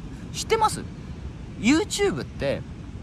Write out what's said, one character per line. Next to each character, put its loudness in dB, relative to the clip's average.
知 -2
っ -8
て 4
ま 6
す？ -4
YouTube 4
っ -8
て 0